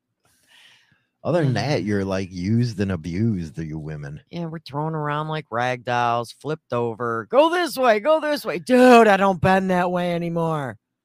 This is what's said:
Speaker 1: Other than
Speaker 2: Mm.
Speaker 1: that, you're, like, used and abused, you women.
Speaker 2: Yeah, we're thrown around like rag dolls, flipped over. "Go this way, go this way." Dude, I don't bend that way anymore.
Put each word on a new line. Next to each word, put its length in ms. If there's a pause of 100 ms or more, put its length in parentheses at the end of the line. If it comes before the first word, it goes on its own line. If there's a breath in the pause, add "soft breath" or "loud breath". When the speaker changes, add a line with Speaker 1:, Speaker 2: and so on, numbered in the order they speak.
(1200 soft breath)
Speaker 1:
Other 220
than 80
Speaker 2:
Mm. 40
Speaker 1:
that, 260
you're, 240
like, 260
used 480
and 100
abused, 680
you 200
women. 520
Speaker 2:
Yeah, 160
we're 140
thrown 340
around 340
like 220
rag 340
dolls, 480
flipped 400
over. 580
"Go 200
this 260
way, 240
go 200
this 260
way." 140
Dude, 480
I 100
don't 240
bend 280
that 200
way 240
anymore. 640 (260)